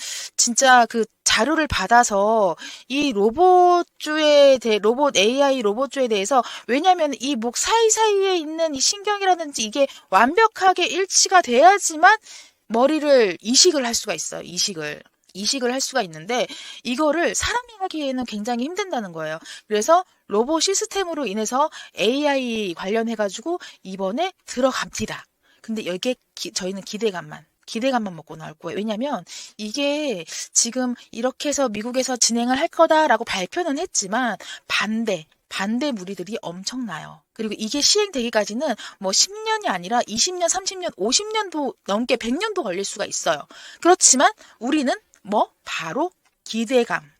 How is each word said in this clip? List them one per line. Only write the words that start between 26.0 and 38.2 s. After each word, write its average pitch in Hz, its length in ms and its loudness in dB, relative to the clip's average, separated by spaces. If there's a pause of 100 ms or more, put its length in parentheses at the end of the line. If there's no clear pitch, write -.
기-, - 180 -10
저희는 190 300 -8
기대감만, 175 640 -6 (180)
기대감만 226 520 -2
먹고 160 180 -18
나올 156 200 -14
거예요. 165 220 -10
왜냐면 214 480 -4 (320)
이게 277 680 -4 (280)
지금 247 440 -2 (160)
이렇게 254 380 -4
해서 277 180 0
미국에서 240 480 -4
진행을 240 420 0
할 320 80 0
거다라고 311 580 4
발표는 277 540 -4
했지만 214 580 -4 (300)
반대, 214 600 -2 (220)
반대 240 440 -2
무리들이 190 500 -8
엄청나요. 170 800 -10 (120)
그리고 214 220 -6
이게 220 240 -4
시행되기까지는 254 920 0 (240)